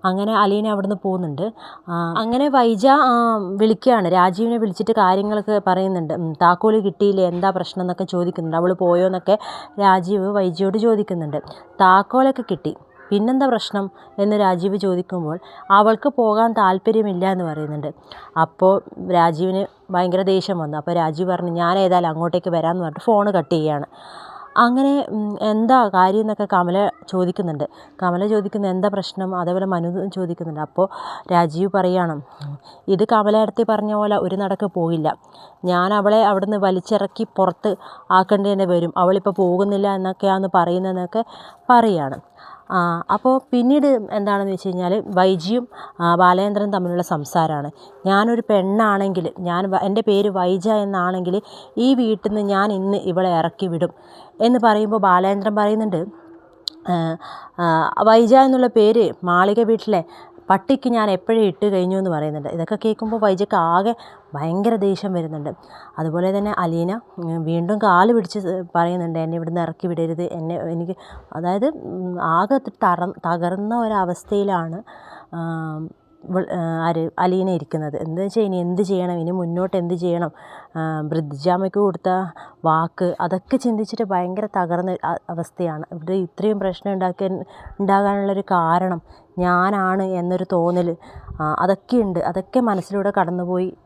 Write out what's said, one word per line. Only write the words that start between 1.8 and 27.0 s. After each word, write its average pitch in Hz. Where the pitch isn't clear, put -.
ആ, 170
അങ്ങനെ 233
വൈജ, 240
ആ, 240
വിളിക്കുകയാണ്, 202
രാജീവിനെ 190
വിളിച്ചിട്ട് 214
കാര്യങ്ങളൊക്കെ 208
പറയുന്നുണ്ട്. 185
ഉം, 160
"താക്കോല് 180
കിട്ടിയില്ലേ, 190
എന്താ 175
പ്രശ്നം?" 185
എന്നൊക്കെ 180
ചോദിക്കുന്നുണ്ട്. 175
"അവൾ 180
പോയോ?" 180
എന്നൊക്കെ 190
രാജീവ് 190
വൈജിയോട് 190
ചോദിക്കുന്നുണ്ട്. 202
"താക്കോലൊക്കെ 240
കിട്ടി, 156
പിന്നെന്താ 247
പ്രശ്നം?" 202
എന്ന് 208
രാജീവ് 190
ചോദിക്കുമ്പോൾ 180
അവൾക്ക് 214
പോകാൻ 226
താല്പര്യമില്ല 196
എന്ന് 185
പറയുന്നുണ്ട്. 151
അപ്പോൾ 185
രാജീവിന് 175
ഭയങ്കര 180
ദേഷ്യം 190
വന്നു. 151
അപ്പോൾ 151
രാജീവ് 170
പറഞ്ഞു, 175
"ഞാൻ 170
ഏതായാലും 180
അങ്ങോട്ടേക്ക് 170
വരാമെന്ന്" 170
പറഞ്ഞിട്ട് 160
ഫോൺ 208
കട്ട് 175
ചെയ്യുകയാണ്. 151
അങ്ങനെ, 262
ഉം, 208
എന്താ 220
കാര്യം 190
എന്നൊക്കെ 214
കമല 185